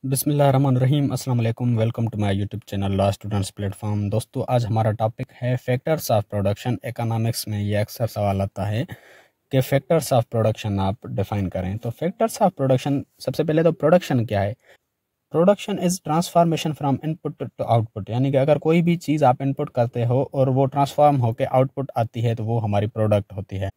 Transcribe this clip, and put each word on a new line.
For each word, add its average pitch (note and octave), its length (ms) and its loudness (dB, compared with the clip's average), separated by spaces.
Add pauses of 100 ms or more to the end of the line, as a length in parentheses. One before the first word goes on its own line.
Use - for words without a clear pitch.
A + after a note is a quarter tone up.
बिस्मिल्लाहिर्रहमानिर्रहीम, C3+ 1000 2
अस्सलाम B2+ 300 -2
वालेकुम, A#2 380 0
welcome A2 380 -2
to G#2 60 -4
my G2+ 120 0
YouTube G2+ 320 -4
channel, G2 260 -4 (100)
Law G2 120 4
Students G2+ 400 -4
Platform। G#2 580 -4
दोस्तों, - 380 -4
आज B2 160 0
हमारा A2 280 0
टॉपिक A2 400 -4
है B2+ 260 -4
factors C#3+ 520 -2
of G#2+ 120 2 (120)
production। G#2 420 -2 (100)
इकोनॉमिक्स A2+ 640 -4
में G#2 140 -4
ये G2+ 120 -2
अक्सर G#2 320 -2
सवाल G2+ 340 -2
आता G2 240 -4
है A2 220 -2 (640)
कि C3+ 80 4
factors C#3 520 0
of A#2+ 100 4 (140)
production A2 440 0
आप G2 160 0 (100)
डिफाइन G#2 400 -4
करें। F#2 320 -4
तो A#2+ 120 -6
factors G#3+ 520 -2
of F#3 80 4
production, C3+ 520 0 (180)
सबसे D3+ 240 -4
पहले D#3+ 180 2
तो E3 100 4
प्रोडक्शन D3+ 520 2
क्या G2+ 160 -2
है? G2+ 140 -2 (840)
Production G3 480 2
is F3 80 2 (160)
transformation E3 640 0 (100)
from C#3 160 0
input D#3 440 -8
to A2+ 300 -4
output, A2 380 -2
यानी B2+ 200 0
कि C#3 60 0
अगर C#3+ 220 4
कोई E3 240 2
भी E3+ 140 2
चीज़ D3+ 280 0
आप C3 180 4
इनपुट C#3 280 -2
करते A#2+ 340 0
हो B2 300 0
और C3+ 160 2
वो C3+ 160 4
ट्रांसफॉर्म C#3+ 500 2
होके A#2+ 280 0
आउटपुट C3 520 0
आती A#2 240 -2
है, A#2 140 0
तो A2+ 100 -6
वो A#2 140 0
हमारी G#2 280 0
प्रोडक्ट G#2+ 460 0
होती F#2+ 240 -10
है। G2 200 -4